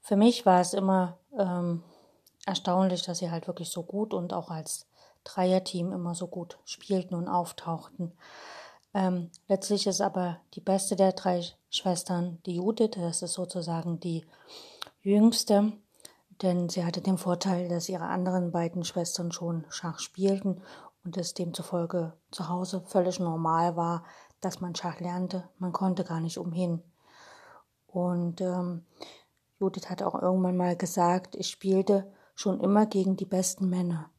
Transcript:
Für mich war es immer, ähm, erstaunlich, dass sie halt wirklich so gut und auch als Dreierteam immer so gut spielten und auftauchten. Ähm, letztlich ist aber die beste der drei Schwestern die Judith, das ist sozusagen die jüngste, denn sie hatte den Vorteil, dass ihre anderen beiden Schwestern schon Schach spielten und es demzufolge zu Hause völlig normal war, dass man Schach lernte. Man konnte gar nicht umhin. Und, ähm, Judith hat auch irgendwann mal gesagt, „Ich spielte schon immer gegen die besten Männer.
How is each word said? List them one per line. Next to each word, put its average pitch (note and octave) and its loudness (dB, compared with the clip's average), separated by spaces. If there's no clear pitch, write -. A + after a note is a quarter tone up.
Für G3+ 2
mich A#3 6
war F3+ 10
es - 0
immer, F#3+ 2
ähm, F3 0
erstaunlich, F3+ 0
dass E3+ -6
sie E3+ -4
halt E3 -6
wirklich F3 -8
so F3 -8
gut G#3 -6
und F3 -4
auch F3 -6
als D#3+ -10
Dreierteam F#3 0
immer F3 -4
so F3 -8
gut F3 -12
spielten F#3 -4
und F3 -4
auftauchten. E3+ -4
Ähm, F3+ 0
letztlich G3 0
ist F#3+ 0
aber F3+ 0
die - -14
beste F#3+ 0
der F#3+ 6
drei F3 0
Schwestern F3 -2
die F3 -4
Judith, G#3+ 0
das G3 -4
ist - -6
sozusagen E3+ -4
die E3 -6
jüngste, G#3+ 6
denn F3 2
sie F3 -2
hatte E3+ -2
den F#3+ 0
Vorteil, F3 0
dass F3 -2
ihre E3+ -4
anderen F3+ 0
beiden E3+ 0
Schwestern F3 -4
schon E3+ -4
Schach - -8
spielten F#3+ 0
und F3+ -8
es E3+ -6
demzufolge E3+ -4
zu E3 -6
Hause F3+ -4
völlig F3+ 2
normal E3 2
war, E3+ 0
dass F#3 -6
man F3 -6
Schach E3+ -8
lernte. F3+ -4
Man F3+ -4
konnte F#3 0
gar E3 -2
nicht E3 -4
umhin. E3+ -2
Und, F3 -2
ähm, F3+ -4
Judith F#3+ -2
hat F#3 -6
auch - 0
irgendwann F#3 4
mal F3+ 2
gesagt, F3+ 2
„Ich - -6
spielte F#3+ 2
schon - -2
immer G#3 6
gegen F#3+ 2
die F#3+ -4
besten F#3 0
Männer. F3 -2